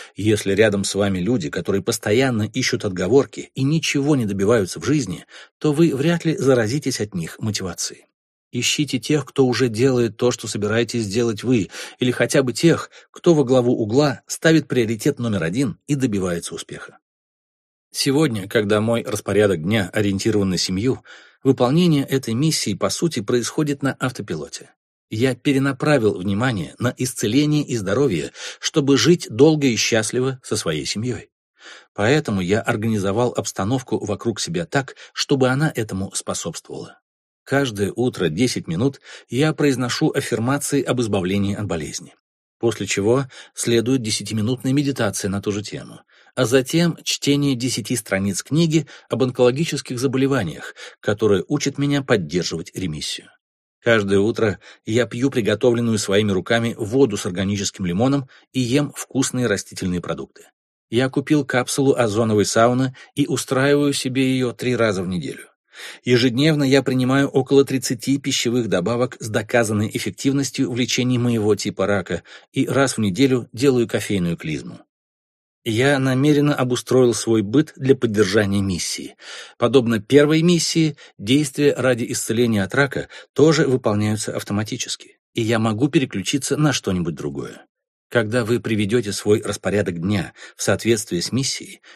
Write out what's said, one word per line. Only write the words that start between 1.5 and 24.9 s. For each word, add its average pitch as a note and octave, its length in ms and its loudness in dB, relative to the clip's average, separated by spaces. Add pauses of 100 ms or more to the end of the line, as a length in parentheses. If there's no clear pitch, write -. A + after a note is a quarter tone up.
постоянно A#2 600 0
ищут A2 420 -2
отговорки G2 680 0
и B2+ 100 -2
ничего D3 520 0
не A#2+ 100 0
добиваются G2 540 0
в - 60 -10
жизни, A#2 400 -2 (320)
то D3+ 160 0
вы D#3+ 200 4
вряд E3 300 0
ли D#3+ 140 0
заразитесь B2+ 640 0
от G#2 140 -6
них - 240 -8
мотивацией. - 680 -8 (460)
Ищите B2+ 480 -2
тех, D3 260 -2
кто C3+ 200 2
уже B2 220 2
делает A#2 480 2
то, B2 160 2
что - 160 -8
собираетесь A2+ 560 -2
сделать G#2+ 400 -2
вы, A2 260 2 (300)
или B2 120 2
хотя B2 300 2
бы B2+ 120 -2
тех, - 360 2 (220)
кто - 220 4
во D3 100 4
главу B2 300 4
угла B2+ 540 0
ставит D#3+ 420 2
приоритет A2+ 500 0
номер G#2+ 240 -2
один G2+ 340 -2 (100)
и D3 80 0
добивается F#2+ 600 -2
успеха. - 440 -16 (920)
Сегодня, C3 560 0
когда G#2 320 2
мой A2+ 240 0
распорядок G2+ 580 0
дня F#2+ 300 0
ориентирован G2+ 600 0
на F2 60 0
семью, G2+ 460 -2 (400)
выполнение C#3 640 4
этой C3 280 -4
миссии, C3 420 -2
по G2 140 -2
сути, E3 300 -2
происходит B2 640 -2
на B2+ 160 0
автопилоте. F#2+ 720 -8 (380)